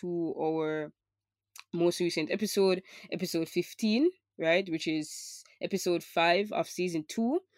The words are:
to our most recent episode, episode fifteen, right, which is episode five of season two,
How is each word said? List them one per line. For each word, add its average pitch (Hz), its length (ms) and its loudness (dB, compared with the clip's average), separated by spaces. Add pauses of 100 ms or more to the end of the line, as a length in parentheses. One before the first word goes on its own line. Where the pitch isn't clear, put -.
to 170 400 -4
our 156 500 -2 (840)
most 175 260 2
recent 170 300 0
episode, 190 520 2 (300)
episode 165 380 -2
fifteen, 220 580 2 (300)
right, 175 320 4
which 160 180 -2
is - 560 -6 (160)
episode 180 420 0
five 180 500 2
of - 180 -2
season 170 360 -2
two, 254 340 0 (180)